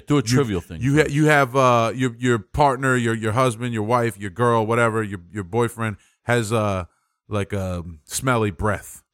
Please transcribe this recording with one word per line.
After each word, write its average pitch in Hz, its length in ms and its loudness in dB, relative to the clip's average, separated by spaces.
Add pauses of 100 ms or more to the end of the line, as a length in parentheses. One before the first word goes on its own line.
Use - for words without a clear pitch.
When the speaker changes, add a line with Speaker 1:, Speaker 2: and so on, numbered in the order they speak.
Speaker 1:
do 147 100 2
a - 20 6
Speaker 2:
You, 135 60 2
Speaker 1:
trivial 113 380 0
thing 87 200 -10
Speaker 2:
you 139 140 2
ha-, 151 80 6
Speaker 1:
first. 139 120 -4
Speaker 2:
you 151 100 2
have, 139 300 4
uh, 120 380 4
your, 127 240 -2
your 120 220 0
partner, 131 560 0
your, 117 180 0
your 107 200 -2
husband, 120 400 0
your 107 100 -4
wife, 117 340 0
your 101 120 -10
girl, 117 360 2
whatever, 113 380 0
your, 98 160 -8 (120)
your 101 120 -6
boyfriend 110 540 -4 (260)
has, 117 300 0
uh, 101 320 0 (440)
like, 104 240 -4
um, 87 520 -6
smelly 117 460 -2
breath, 92 520 -6 (100)